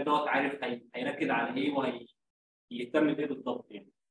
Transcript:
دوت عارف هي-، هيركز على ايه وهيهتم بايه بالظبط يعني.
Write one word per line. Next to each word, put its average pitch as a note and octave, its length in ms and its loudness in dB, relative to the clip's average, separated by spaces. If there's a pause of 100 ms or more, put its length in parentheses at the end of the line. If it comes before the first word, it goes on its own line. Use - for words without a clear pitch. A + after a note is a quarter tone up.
دوت D3 220 4
عارف C#3 360 0
هي-، A#2+ 180 -4 (140)
هيركز C3+ 340 -2
على A#2+ 320 0
ايه - 100 2
وهيهتم B2+ 1400 -2
بايه D3 140 0
بالظبط - 440 -6
يعني. G2+ 180 -16 (220)